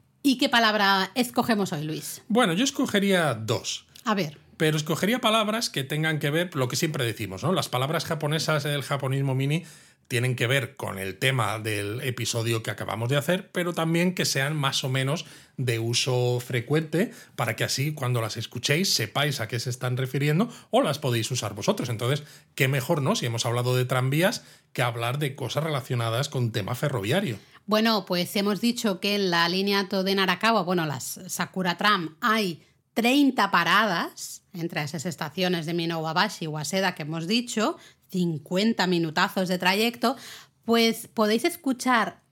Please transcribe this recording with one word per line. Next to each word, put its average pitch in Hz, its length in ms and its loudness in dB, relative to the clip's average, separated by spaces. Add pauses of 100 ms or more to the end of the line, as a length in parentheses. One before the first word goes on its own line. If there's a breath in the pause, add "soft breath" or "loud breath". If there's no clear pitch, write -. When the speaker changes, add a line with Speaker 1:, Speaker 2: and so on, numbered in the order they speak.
(220)
Speaker 1:
¿Y 262 160 4
qué 277 100 2
palabra 208 680 4
escogemos 240 560 0
hoy, 151 100 -4
Luis? 156 460 -8
Speaker 2:
Bueno, 214 240 4
yo 190 100 2
escogería 196 720 2
dos. 110 520 -4 (180)
Speaker 1:
A 220 100 2
ver. 160 240 -4 (180)
Speaker 2:
Pero 156 220 2
escogería 185 420 0
palabras 220 480 2
que - 160 -4
tengan 156 340 0
que 147 120 0
ver, 175 260 0
lo 127 120 0
que - 80 -4
siempre 156 280 0
decimos, 98 380 -4
¿no? 156 100 0
Las 160 160 0
palabras 143 380 -2
japonesas 156 560 0
del 143 200 -2
japonismo 135 520 -2
mini 143 300 0 (440 loud breath)
tienen 123 260 0
que 117 120 0
ver 131 300 -2
con 98 220 -6
el 95 200 -6
tema 117 400 0
del 107 420 -4
episodio 117 640 -2
que - 80 -6
acabamos 101 400 -4
de 143 80 2
hacer, 180 340 -2
pero 175 220 -4
también 170 400 2
que 160 100 -2
sean 139 320 -2
más 135 260 -2
o 139 60 -4
menos 131 380 -2 (320 loud breath)
de 120 200 0
uso 123 640 0
frecuente 151 720 0 (220 loud breath)
para 208 200 -2
que 127 100 -2
así 143 280 -2
cuando 123 300 -2
las 107 160 -6
escuchéis 143 560 0
sepáis 139 460 0
a 107 80 -4
qué 123 120 -4
se - 80 -6
están 123 300 -4
refiriendo 147 500 0 (220 loud breath)
o 233 100 4
las 156 200 0
podéis 120 300 0
usar 113 240 -4
vosotros. 135 360 -2
Entonces, 120 320 -2 (320 loud breath)
qué 135 140 2
mejor, 139 340 0
¿no? 104 120 2
Si - 120 -4
hemos 113 180 -2
hablado 123 320 2
de 127 80 2
tranvías, 135 580 2 (300 loud breath)
que - 100 -4
hablar 120 360 -2
de 143 160 -2
cosas 139 300 -4
relacionadas 123 640 -2
con 123 220 0
tema 107 220 -4
ferroviario. 131 640 -2 (280 loud breath)
Speaker 1:
Bueno, 214 400 2
pues 175 300 -2
hemos 202 260 0
dicho 226 380 0
que 202 160 0
en 196 140 0
la 170 200 4
línea 196 380 0
Toden 196 320 0
Arakawa, 190 420 4
bueno, 175 240 0
las 139 400 -6
Sakura 180 500 -4
Tram, 190 440 2
hay 214 420 0 (320 soft breath)
treinta 247 560 4
paradas 190 920 2 (120)
entre 165 280 -4
esas 151 220 -6
estaciones 175 640 -2
de 170 80 -4
Minowabashi 165 720 0
y - 20 -4
Waseda 175 460 0
que - 80 -12
hemos 160 240 -6
dicho, 240 500 0 (340 loud breath)
cincuenta 180 760 0
minutazos 175 640 2
de 180 100 0
trayecto, 226 580 2 (480 loud breath)
pues 226 480 2
podéis 220 320 2
escuchar 254 880 0